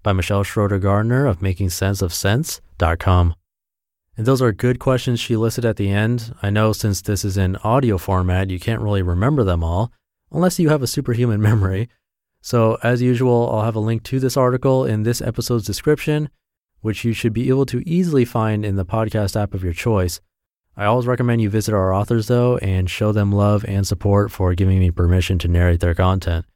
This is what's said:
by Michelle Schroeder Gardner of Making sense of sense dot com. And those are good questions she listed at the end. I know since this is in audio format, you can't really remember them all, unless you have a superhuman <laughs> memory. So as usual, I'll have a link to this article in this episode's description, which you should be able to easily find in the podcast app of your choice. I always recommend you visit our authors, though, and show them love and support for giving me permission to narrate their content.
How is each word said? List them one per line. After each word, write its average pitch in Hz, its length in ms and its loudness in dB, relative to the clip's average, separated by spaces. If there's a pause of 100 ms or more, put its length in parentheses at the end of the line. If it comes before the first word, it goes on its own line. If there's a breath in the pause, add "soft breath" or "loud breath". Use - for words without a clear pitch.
by 104 120 0
Michelle 98 300 0
Schroeder 101 360 0
Gardner 110 460 2
of 98 160 0
Making 95 280 -2
sense 95 320 -2
of 90 120 -2
sense 117 480 -2 (160)
dot 82 220 0
com. 87 360 2 (800)
And 110 100 -6
those 131 160 2
are 120 120 2
good 123 260 -2
questions 127 400 0
she - 160 -2
listed 113 300 -2
at 110 100 0
the 101 140 -2
end. 113 520 0
I 101 80 -2
know 107 220 2
since 104 300 -2
this 104 240 -4
is 98 100 -4
in 95 220 0
audio 117 400 2
format, 92 520 0
you 92 100 -6
can't 113 220 -4
really 104 200 0
remember 101 420 0
them 87 220 0
all, 90 260 -2 (400)
unless 175 280 0
you 165 100 2
have 151 120 2
a 120 60 -4
superhuman 117 540 -2
<laughs> 107 80 2
memory. 101 400 0 (520)
So 113 420 2
as 120 180 2
usual, 123 500 2
I'll 107 120 0
have 113 120 -2
a 110 40 -2
link 110 240 -2
to 135 160 -4
this 131 180 -2
article 131 480 2
in 110 160 0
this 117 180 -2
episode's 117 460 -4
description, 151 640 -2 (500)
which 110 240 -6
you 117 80 0
should 110 220 -2
be 120 160 -2
able 135 160 2
to 127 240 -4
easily 165 340 2
find 110 400 0
in 101 120 -2
the 98 100 -2
podcast 110 500 -2
app 104 200 -2
of 92 80 -6
your 87 100 -2
choice. 92 480 -2 (560)
I 101 80 -4
always 120 220 2
recommend 120 340 0
you 107 80 0
visit 107 240 0
our 95 180 2
authors, 104 360 0
though, 123 300 2
and 92 300 0
show 107 240 -2
them 104 200 0
love 101 360 2
and 98 200 -2
support 101 440 0
for 92 220 0
giving 95 240 2
me 92 140 4
permission 90 480 2
to 85 80 -2
narrate 87 320 2
their 85 160 0
content. 92 500 0 (100)